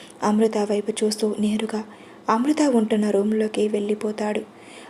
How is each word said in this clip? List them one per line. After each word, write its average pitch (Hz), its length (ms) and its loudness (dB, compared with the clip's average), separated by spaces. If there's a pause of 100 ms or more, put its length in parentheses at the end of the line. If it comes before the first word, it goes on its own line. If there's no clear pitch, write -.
(220)
అమృత 214 360 2
వైపు 208 460 -2
చూస్తూ 214 360 0
నేరుగా 214 440 -2 (460)
అమృత 285 320 2
ఉంటున్న 220 480 2
రూమ్లోకి 214 580 0
వెళ్ళిపోతాడు. 214 720 -4 (500)